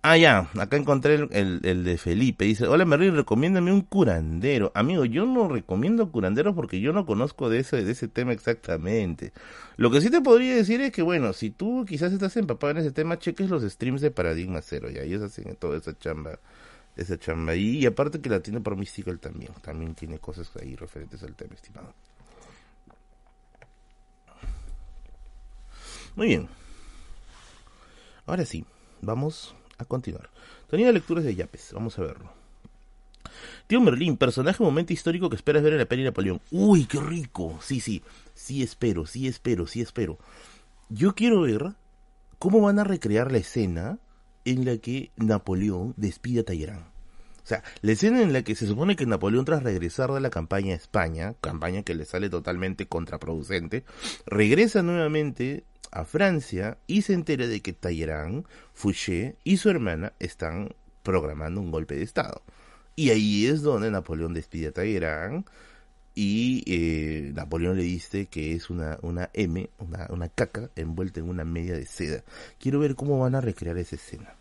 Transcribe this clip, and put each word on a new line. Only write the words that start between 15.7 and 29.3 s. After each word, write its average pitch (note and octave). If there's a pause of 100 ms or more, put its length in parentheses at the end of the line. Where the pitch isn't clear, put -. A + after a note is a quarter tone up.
esa D#2
chamba, D#2 (560)
esa F2
chamba D#2+
ahí. G#2+
Y C3
aparte C#3+
que C3+
la G2+
tienda G#2+
Pro G2+
Mystical F#2+
también, - (100)
también D#2+
tiene D#2+
cosas E2+
ahí C#2
referentes -
al D2
tema, -
estimado. - (4000)
Muy G#3
bien. F2+ (1800)
Ahora F3+
sí, D#2+ (380)
vamos B2 (260)